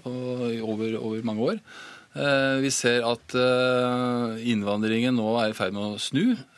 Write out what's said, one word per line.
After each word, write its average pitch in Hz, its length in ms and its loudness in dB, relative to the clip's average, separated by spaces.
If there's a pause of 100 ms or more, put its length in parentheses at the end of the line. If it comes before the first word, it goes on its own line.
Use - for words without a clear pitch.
på, 127 60 -8 (440)
i 113 60 -4
over, 110 420 -2
over 110 200 -4
mange 110 180 -2
år. 180 200 0 (520)
Eh, 135 480 2
vi 135 100 2
ser 120 360 2
at, 117 260 -2
eh, 123 1080 2
innvandringen 110 720 2
nå 113 240 2
er 110 120 2
i - 20 -2
ferd 98 200 -2
med 104 220 -4
å 104 60 -8
snu. 196 320 2 (260)